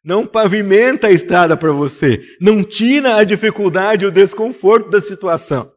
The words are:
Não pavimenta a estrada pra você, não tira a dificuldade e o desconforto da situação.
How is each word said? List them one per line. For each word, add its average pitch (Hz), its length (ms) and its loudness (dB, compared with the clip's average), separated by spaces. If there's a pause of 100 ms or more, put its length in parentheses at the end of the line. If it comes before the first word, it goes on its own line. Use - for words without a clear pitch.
Não 190 240 -4
pavimenta 214 800 0
a 208 40 4
estrada 170 460 2
pra 156 160 -2
você, 143 680 -4
não 208 240 2
tira 247 540 0
a 208 80 4
dificuldade 202 800 -2
e - 20 0
o 196 40 -2
desconforto 208 760 0
da 196 120 0
situação. 170 760 -6